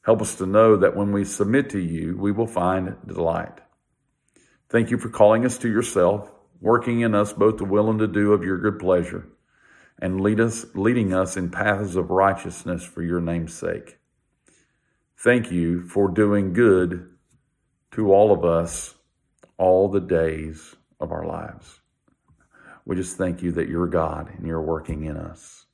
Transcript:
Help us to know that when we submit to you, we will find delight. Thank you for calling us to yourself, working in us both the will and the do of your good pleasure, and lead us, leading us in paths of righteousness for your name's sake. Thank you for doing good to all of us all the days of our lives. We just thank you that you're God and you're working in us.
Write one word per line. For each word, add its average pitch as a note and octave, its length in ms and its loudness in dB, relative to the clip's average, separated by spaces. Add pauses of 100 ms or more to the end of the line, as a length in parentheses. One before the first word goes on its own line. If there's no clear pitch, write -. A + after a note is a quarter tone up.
Help A2 180 4
us - 140 -6
to F#2 100 -6
know A2 300 6
that G2+ 200 2
when G2+ 180 -2
we G2+ 100 0
submit A#2 460 0
to G2+ 100 -4
you, E2 380 -6
we G2+ 140 -2
will A2 140 -2
find F#2 500 -4 (120)
delight. E2+ 520 -6 (1080)
Thank A#2 220 2
you - 60 0
for A#2 120 -8
calling A2 360 6
us B2 140 -2
to A#2+ 100 -2
yourself, G2+ 640 0 (280)
working A#2 400 0
in A2+ 160 0
us G#2 180 0
both G#2+ 240 2
the G2 80 -6
will G#2 240 2
and G#2+ 100 0
the G#2+ 80 2
do G#2 260 2
of F#2 100 2
your F#2 160 -2
good G2+ 180 -2
pleasure, F2+ 480 0 (720)
and F#2+ 240 -4
lead G#2+ 180 2
us, A2+ 260 -2 (100)
leading G#2 380 0
us F#2 240 -2
in F2 120 -4
paths G2+ 460 -4
of F#2 160 -2
righteousness F2 720 0
for - 180 -14
your F2 200 -2
name's E2 320 -6
sake. - 440 -10 (1200)
Thank B2 320 2
you F2 380 0
for G2 220 2
doing G2+ 440 0
good F2+ 560 2 (840)
to G#2 220 4
all G2+ 200 6
of E2+ 100 0
us E2+ 520 -2 (640)
all F#2 300 4
the F#2+ 140 0
days D#2+ 760 -4 (240)
of D#2+ 140 -8
our D#2+ 120 -8
lives. - 540 -12 (1040)
We F#2 140 -6
just F#2 200 -8
thank F2+ 240 -4
you F2 120 -4
that E2 160 -4
you're E2+ 180 -2
God D#2 500 -4
and E2+ 80 -12
you're E2 160 -6
working D#2 440 -6
in D#2 100 -8
us. D#2+ 460 -16 (120)